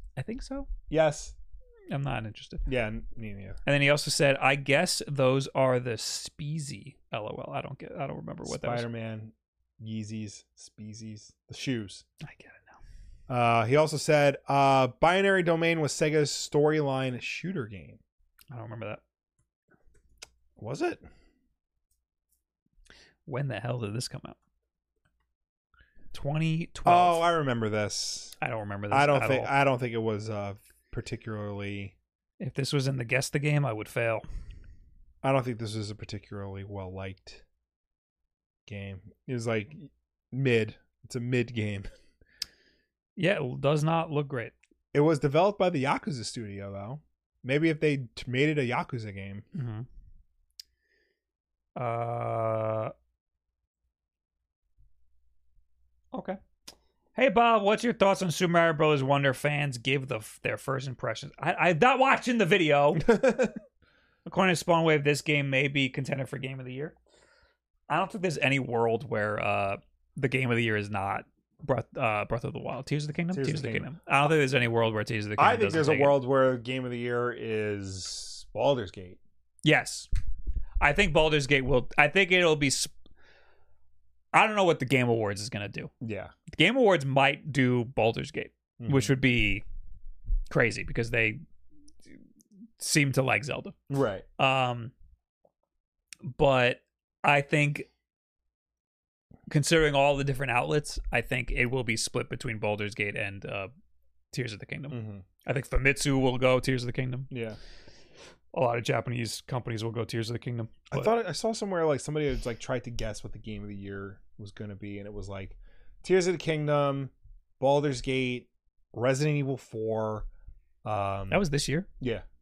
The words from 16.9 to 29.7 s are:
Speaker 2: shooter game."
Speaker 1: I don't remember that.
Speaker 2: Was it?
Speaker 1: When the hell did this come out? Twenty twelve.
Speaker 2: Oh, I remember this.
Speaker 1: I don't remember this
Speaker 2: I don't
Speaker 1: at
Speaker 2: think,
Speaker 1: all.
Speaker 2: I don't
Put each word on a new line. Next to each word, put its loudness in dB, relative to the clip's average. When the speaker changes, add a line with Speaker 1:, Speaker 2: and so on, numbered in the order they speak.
Speaker 2:
shooter -6
game." -16
Speaker 1:
I -14
don't -12
remember -10
that. -10
Speaker 2:
Was -8
it? -4
Speaker 1:
When -4
the -6
hell -6
did -6
this -6
come -12
out? -18
Twenty -2
twelve. 6
Speaker 2:
Oh, 2
I 4
remember 2
this. -4
Speaker 1:
I -2
don't -4
remember -6
this 2
Speaker 2:
I 6
don't 4
Speaker 1:
at 0
Speaker 2:
think, 2
Speaker 1:
all. -2
Speaker 2:
I 6
don't 4